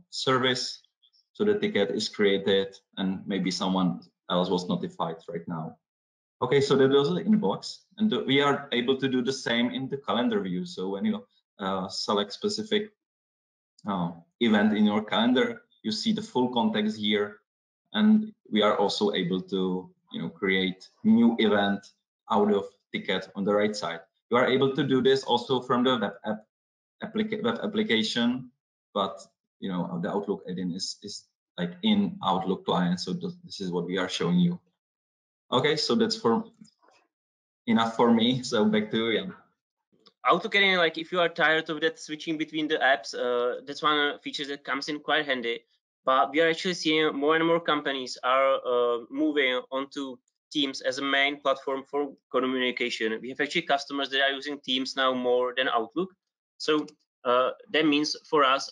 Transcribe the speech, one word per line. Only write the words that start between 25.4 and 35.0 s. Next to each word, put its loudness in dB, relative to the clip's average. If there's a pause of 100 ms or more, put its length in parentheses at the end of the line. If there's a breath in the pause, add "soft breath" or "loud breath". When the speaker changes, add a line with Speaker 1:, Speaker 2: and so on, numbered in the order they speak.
Speaker 1:
from 0
the 2
web -2 (100)
app, -6 (580)
applica-, -4
web -2
application, -2 (420)
but, -2 (340)
you -8
know, -4
the -4
Outlook -4
add-in -6
is, -10
is, -14 (320)
like, -4 (100)
in 2
Outlook -2
client. 0
So -4
th-, -6 (100)
this -16
is -6
what -2
we -4
are -2
showing 0
you. 4 (880)